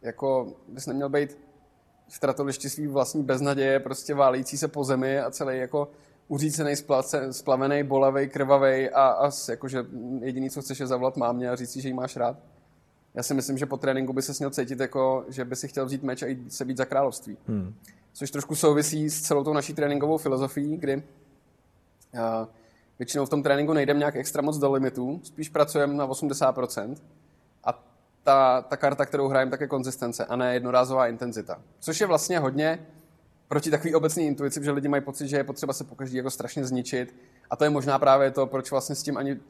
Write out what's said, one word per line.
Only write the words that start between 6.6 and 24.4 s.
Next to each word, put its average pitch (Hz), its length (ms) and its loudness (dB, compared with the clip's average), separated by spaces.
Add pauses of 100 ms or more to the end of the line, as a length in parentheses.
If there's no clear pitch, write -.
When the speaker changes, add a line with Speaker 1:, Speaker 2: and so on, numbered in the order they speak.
Speaker 1:
splace-, 135 580 0
splavenej, 139 500 2
bolavej, 135 460 4
krvavej 135 640 4
a, 135 140 6
a 127 240 4
s-, - 180 -8
jakože 135 360 -6 (360)
jediný, 131 280 -4
co 135 120 -8
chceš, 131 180 -8
je 135 80 -4
zavolat 127 300 0
mámě 123 320 0
a 123 60 0
říct 120 200 -8
jí, 135 60 -8
že 139 60 -6
jí 131 60 -4
máš 127 220 -6
rád. 123 220 -2 (760)
Já 120 100 -6
si 143 100 -2
myslím, 135 240 -2
že 139 80 -2
po 135 120 -6
tréninku 131 360 0
by 131 80 -2
ses 139 180 -6
měl 139 100 -2
cítit 135 300 -4
jako, 131 480 0
že 131 180 -8
by 123 100 -8
si 139 120 -10
chtěl 135 180 -4
vzít 135 180 -6
meč 131 200 -4
a 127 40 -6
jít 127 260 -8
se 135 120 -6
bít 127 120 -6
za 131 80 0
království. 131 520 -2 (100)
Speaker 2:
Hmm. 101 260 -4 (400)
Speaker 1:
Což - 180 -10
trošku 143 240 -6
souvisí 151 540 2
s 147 120 -6
celou 143 220 0
tou 151 100 -2
naší 151 200 -2
tréninkovou 147 440 0
filozofií, 143 600 -2
kdy, 147 260 -2 (1120)
eh, 113 340 -2 (520)
většinou 135 260 -2
v 135 40 -10
tom 147 140 0
tréninku 147 300 4
nejdem 143 260 4
nějak 147 160 0
extra 139 260 -4